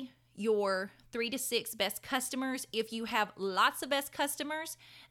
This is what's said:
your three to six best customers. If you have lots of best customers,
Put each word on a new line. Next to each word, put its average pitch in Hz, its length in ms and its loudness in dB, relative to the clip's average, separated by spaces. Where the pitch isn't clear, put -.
your 202 560 2
three 233 180 -2
to 269 80 -2
six 233 380 -2
best 202 260 0
customers. 262 720 -2
If 220 180 -2
you 226 140 -4
have 214 320 2
lots 196 460 2
of 269 80 0
best 277 200 2
customers, 311 640 -2